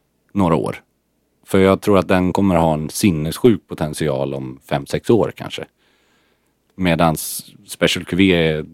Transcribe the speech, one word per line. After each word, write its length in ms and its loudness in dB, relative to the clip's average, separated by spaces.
några 240 0
år. 280 -4
För 140 2
jag 220 4
tror 160 2
att 100 0
den 260 0
kommer 220 2
ha 180 2
en 160 -4
sinnessjuk 760 0
potential 680 -4
om 260 -10
fem, 160 -4
sex 240 -6
år 260 2
kanske. 300 -12
Medans 680 -2
Special 400 -4
Cuvée 560 2